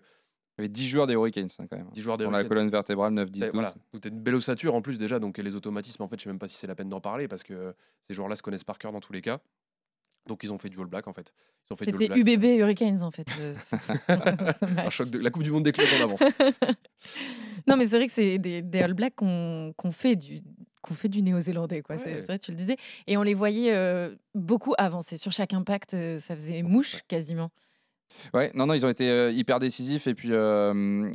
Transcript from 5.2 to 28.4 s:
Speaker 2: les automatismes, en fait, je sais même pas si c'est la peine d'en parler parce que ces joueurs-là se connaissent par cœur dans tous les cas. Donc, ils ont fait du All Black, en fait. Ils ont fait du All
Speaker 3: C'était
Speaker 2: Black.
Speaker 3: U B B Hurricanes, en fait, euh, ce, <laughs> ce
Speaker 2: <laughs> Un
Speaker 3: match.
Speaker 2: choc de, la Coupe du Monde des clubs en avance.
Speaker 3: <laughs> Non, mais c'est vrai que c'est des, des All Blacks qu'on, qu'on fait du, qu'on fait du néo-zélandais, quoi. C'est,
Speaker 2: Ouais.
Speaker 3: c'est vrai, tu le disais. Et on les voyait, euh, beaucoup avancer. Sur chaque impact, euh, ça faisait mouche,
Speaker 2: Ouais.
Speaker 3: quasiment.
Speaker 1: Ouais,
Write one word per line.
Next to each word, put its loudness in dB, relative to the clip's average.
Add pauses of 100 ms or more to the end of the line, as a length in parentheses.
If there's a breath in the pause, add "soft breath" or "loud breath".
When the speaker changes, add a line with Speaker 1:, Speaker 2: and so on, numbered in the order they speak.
Speaker 2:
les -6
automatismes, -8
en -8
fait, -10
je -16
sais -12
même -8
pas -10
si -12
c'est -12
la -10
peine -10
d'en -8
parler -6
parce -12
que -12 (280)
ces -14
joueurs-là -6
se -10
connaissent -8
par -12
cœur -10
dans -10
tous -18
les -10
cas. -6 (880)
Donc, -10
ils -6
ont -6
fait -12
du -14
All -8
Black, -8
en -12
fait. -20 (360)
Ils -10
ont -10
fait -8
du 0
All 0
Speaker 3:
C'était 0
Speaker 2:
Black. 6
Speaker 3:
U 6
B 2
B 4 (140)
Hurricanes, 2
en -4
fait, -12 (120)
euh, -6
ce, -8
<laughs> -
ce -
Speaker 2:
<laughs> 0
Un 0
Speaker 3:
match. -2
Speaker 2:
choc -2
de, -2
la 2
Coupe -2
du 0
Monde 2
des 4
clubs 4 (120)
en 4
avance. 2
Speaker 3:
<laughs> 0
Non, 10
mais 6
c'est 6
vrai 4
que -10
c'est 4
des, -2
des 2
All 4
Blacks 0
qu'on, -2
qu'on -2
fait 4
du, -6 (400)
qu'on -10
fait -2
du 0
néo-zélandais, 0
quoi. -8
C'est, -8
Speaker 2:
Ouais. -6
Speaker 3:
c'est -10
vrai, -6
tu -12
le -8
disais. -2 (300 loud breath)
Et 2
on 4
les 4
voyait, 2
euh, 0 (200)
beaucoup 0
avancer. 0
Sur -8
chaque -2
impact, -2
euh, -4
ça -10
faisait -6
mouche, 4
Speaker 2:
Ouais. -14
Speaker 3:
quasiment. -4 (840 loud breath)
Speaker 1:
Ouais, 4